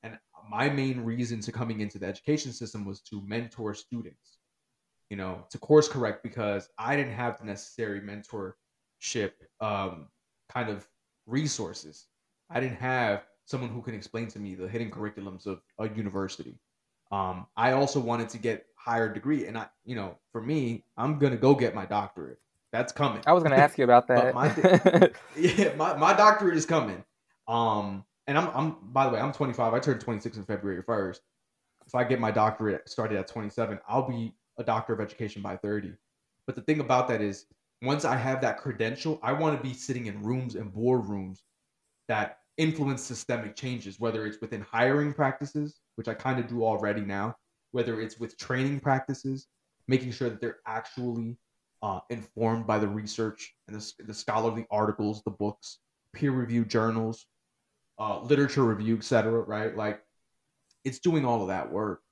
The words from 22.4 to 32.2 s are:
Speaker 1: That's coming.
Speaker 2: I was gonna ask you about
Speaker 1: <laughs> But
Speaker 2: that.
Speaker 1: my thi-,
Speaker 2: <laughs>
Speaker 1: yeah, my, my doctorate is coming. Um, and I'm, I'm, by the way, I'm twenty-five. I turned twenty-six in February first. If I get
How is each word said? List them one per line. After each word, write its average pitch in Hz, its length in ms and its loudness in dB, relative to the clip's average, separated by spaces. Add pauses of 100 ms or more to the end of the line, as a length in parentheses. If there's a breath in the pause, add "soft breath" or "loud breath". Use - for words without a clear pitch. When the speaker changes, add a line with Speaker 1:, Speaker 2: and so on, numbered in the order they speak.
Speaker 1:
That's 120 200 -2
coming. 131 340 -2
Speaker 2:
I 151 60 8
was 175 100 8
gonna 143 140 6
ask 143 220 6
you 139 60 4
about 120 220 10
Speaker 1:
<laughs> - 20 -20
But 123 240 6
Speaker 2:
that. - 20 0
Speaker 1:
my 131 140 2
thi-, 185 600 8 (280)
Speaker 2:
<laughs> - 0 -
Speaker 1:
yeah, 170 400 4
my, 160 200 0
my 170 180 6
doctorate 208 420 8
is 151 100 0
coming. 107 380 0 (440)
Um, 107 560 0 (220)
and 143 120 2
I'm, 170 160 2
I'm, 156 220 -2 (160)
by 135 140 4
the 127 60 2
way, 110 80 0
I'm 139 120 -2
twenty-five. 120 420 0
I 117 60 2
turned 123 200 0
twenty-six 113 360 -6
in 101 80 -10
February 98 380 -6
first. 95 400 -4 (640)
If - 100 -16
I 123 80 4
get 120 160 0